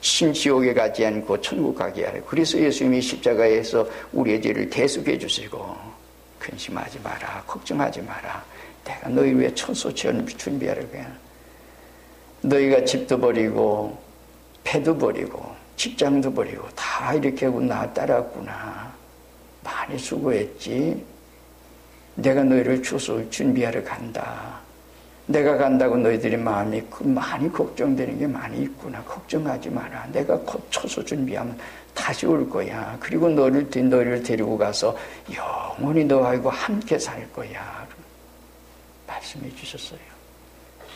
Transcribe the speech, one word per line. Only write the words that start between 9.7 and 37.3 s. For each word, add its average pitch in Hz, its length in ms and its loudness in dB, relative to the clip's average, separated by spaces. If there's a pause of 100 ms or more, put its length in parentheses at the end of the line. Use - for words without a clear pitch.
지원 - 340 -2
준비하려고 - 720 -6
해. 127 80 -12 (1400)
너희가 135 420 6
집도 127 340 0
버리고, 110 800 2 (640)
배도 156 340 2
버리고, - 600 -2 (200)
직장도 139 560 2
버리고 - 440 -4
다 - 360 -4
이렇게 139 340 0
하고 123 140 0
나 117 320 -2
따라왔구나. 107 1000 -4 (720)
많이 - 340 -8
수고했지. 127 1080 -2 (1080)
내가 135 300 4
너희를 131 380 4
초소 - 460 -4
준비하러 127 540 0
간다. 113 800 -8 (640)
내가 147 300 6
간다고 131 400 6
너희들의 113 420 4
마음이 107 500 0
그 - 140 -12
많이 135 500 0
걱정되는 - 680 0
게 143 80 0
많이 123 340 -4
있구나. 131 400 -8
걱정하지 - 680 -6
마라. - 420 -8
내가 - 260 0
곧 - 320 -6
초소 - 340 -4
준비하면 127 540 -4 (340)
다시 - 320 -4
올 151 240 4
거야. 107 520 -6
그리고 165 280 2
너를, 139 400 4
너희를 123 540 4
데리고 110 340 0
가서 104 400 2 (380)
영원히 - 720 -2
너하고 131 460 4
함께 - 460 -2
살 - 360 -6